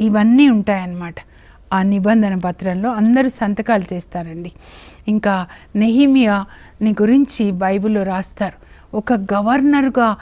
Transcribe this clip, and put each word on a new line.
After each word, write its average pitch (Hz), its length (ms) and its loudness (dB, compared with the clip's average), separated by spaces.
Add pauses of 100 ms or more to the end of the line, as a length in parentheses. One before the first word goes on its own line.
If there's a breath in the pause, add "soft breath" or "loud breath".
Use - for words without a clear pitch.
ఇవన్నీ 220 480 4
ఉంటాయన్నమాట. 185 640 -2 (580 soft breath)
ఆ 190 100 0
నిబంధన 202 520 2
పత్రంలో 185 560 -4
అందరూ 240 380 2
సంతకాలు 208 640 -2
చేస్తారండి. 170 600 -10 (560 loud breath)
ఇంకా 202 380 -2 (300 loud breath)
నెహిమియాని 220 1120 0
గురించి 220 600 2
బైబిల్లో 196 520 -2
రాస్తారు. 190 520 -6 (420 soft breath)
ఒక 214 160 -4
గవర్నర్గా 233 1080 0